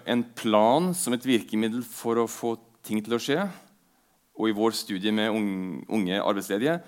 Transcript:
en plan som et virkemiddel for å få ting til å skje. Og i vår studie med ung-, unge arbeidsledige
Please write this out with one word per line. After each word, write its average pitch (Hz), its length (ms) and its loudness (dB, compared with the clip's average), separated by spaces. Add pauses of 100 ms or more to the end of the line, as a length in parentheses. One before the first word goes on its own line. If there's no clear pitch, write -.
en 120 200 0
plan 120 720 4
som 120 200 -2
et 120 100 -6
virkemiddel 113 640 0
for 117 300 -4
å 117 120 2
få 113 300 -4 (240)
ting 107 200 -2
til 113 120 -2
å 117 80 0
skje. 143 180 0 (960)
Og 110 140 0
i 104 60 0
vår 110 180 2
studie 101 400 -2
med 107 160 0
ung-, 95 580 -4
unge 98 320 0
arbeidsledige 104 680 0